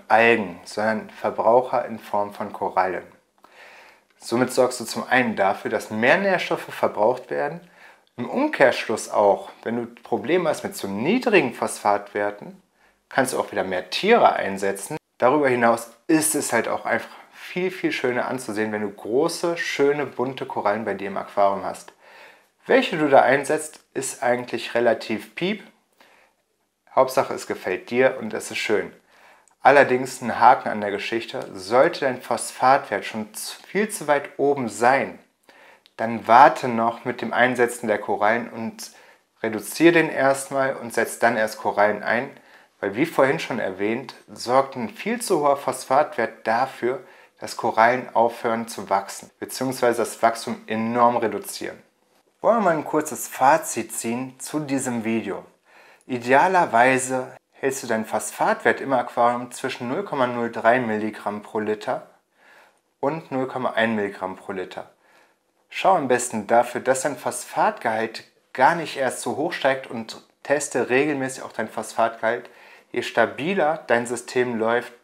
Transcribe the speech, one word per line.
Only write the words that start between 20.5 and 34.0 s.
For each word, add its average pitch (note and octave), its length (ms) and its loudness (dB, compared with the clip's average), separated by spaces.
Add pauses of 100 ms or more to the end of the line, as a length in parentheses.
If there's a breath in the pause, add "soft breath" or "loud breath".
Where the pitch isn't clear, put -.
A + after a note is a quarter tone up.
bei G2 80 -2
dir G2 140 -8
im G2 100 -8
Aquarium G2 460 0
hast. - 280 -10 (760 loud breath)
Welche B3 300 2
du D3+ 140 2
da C3 100 10
einsetzt, C#3+ 600 2 (120)
ist - 300 -8
eigentlich B2 520 -2
relativ A2+ 600 0
piep. G3 280 -4 (1300 soft breath)
Hauptsache, C3 400 2
es - 120 -10
gefällt F#2+ 440 -6
dir B2+ 280 4
und A2 140 -8
es G#2 180 -8
ist A2 60 -8
schön. F#2+ 360 -2 (680 soft breath)
Allerdings C3 640 4
ein G#2+ 180 -4
Haken B2 300 6
an G#2 100 -4
der G#2 100 -2
Geschichte: A2+ 600 -6
Sollte A2+ 480 2
dein B2+ 220 -4
Phosphatwert B2 840 0
schon G#2+ 300 -8
zu, - 300 -12
viel G#3 260 -2
zu - 180 -6